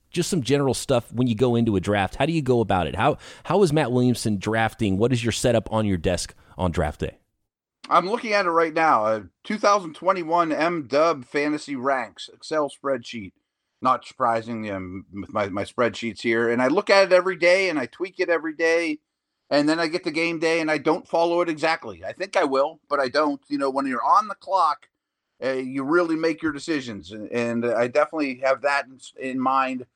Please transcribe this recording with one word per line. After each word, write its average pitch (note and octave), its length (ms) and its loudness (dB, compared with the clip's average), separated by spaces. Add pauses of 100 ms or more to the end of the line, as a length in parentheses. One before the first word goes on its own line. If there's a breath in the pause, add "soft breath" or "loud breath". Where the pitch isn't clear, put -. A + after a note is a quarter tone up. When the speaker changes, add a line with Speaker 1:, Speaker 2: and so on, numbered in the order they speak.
(120)
Speaker 1:
Just E3+ 180 -2
some F3 140 0
general C3+ 320 2
stuff - 360 -2
when B2 160 0
you A#2 80 0
go A#2+ 200 2
into A2+ 200 2
a F#2+ 40 4
draft. G2 360 0
How C#3 120 0
do D#3+ 40 -2
you E3 100 0
go B2 200 2
about F#2+ 260 2
it? C2 80 -6
How, B2+ 220 0 (260 loud breath)
how F3+ 200 2
is D#3+ 100 4
Matt C#3+ 180 2
Williamson B2 460 2
drafting? G#2+ 600 0
What A#2 160 2
is A#2 100 -2
your A2+ 80 0
setup A#2 400 0
on A2 140 0
your G2 120 0
desk F2 360 -2 (240 soft breath)
on F2+ 140 0
draft D2+ 280 -2
day? - 180 -8 (720)
Speaker 2:
I'm E3+ 200 4
looking A3+ 240 -2
at G3+ 140 2
it - 20 2
right E3 240 2
now. D3+ 320 4
A A2 180 0 (200)
two G#3 160 -4
thousand G3+ 340 2
twenty-one E3+ 580 0
M-Dub D3+ 760 0
Fantasy D3 500 -4
Ranks B2 580 -4
Excel D3+ 380 -4
spreadsheet. A#2+ 640 -6 (500)
Not B2+ 220 0
surprising, A2+ 680 -4
um, F#2 420 -8
with G2 180 -12
my, G#2 180 -2
my G2+ 140 -4
spreadsheets A2+ 580 -4
here. A#2 280 0
And A#2+ 120 0
I B2+ 60 2
look F3+ 220 0
at G3 160 6
it F3+ 80 2
every F3+ 240 2
day, F3+ 320 4
and D#3 100 -2
I B2 60 -2
tweak F3+ 340 -10
it F3+ 100 0
every D#3+ 260 0
day. E3 440 0 (520)
And D3 180 4
then D#3+ 100 0
I E3+ 80 0
get F3 180 -4
to E3+ 60 -4
game E3 280 -2
day, E3 200 2
and D#3 120 -2
I D3+ 80 0
don't D3+ 280 -2
follow E3+ 340 2
it E3+ 80 0
exactly. D3+ 540 -4
I G2+ 100 -8
think G3 220 -8
I F#3+ 100 4
will, C#3+ 340 0 (100)
but C#3+ 100 0
I C3 100 0
don't. C#3+ 380 0
You C#3+ 120 -4
know, C#3 100 0
when C#3 180 -2
you're B2 160 -4
on F#3 240 4
the G3 80 -10
clock, E3+ 540 -2 (540)
uh, C3 100 -2
you C3 300 -6
really E3 340 2
make D#3+ 240 -2
your D#3 100 -2
decisions. B2+ 600 -6
And, G#2+ 200 -12
and A#2 340 -2
I A#2+ 220 0
definitely C#3+ 560 -2
have C3 200 0
that C#3+ 240 0
in, C3 120 -20 (180)
in C3 220 -6
mind. C3 460 0 (100)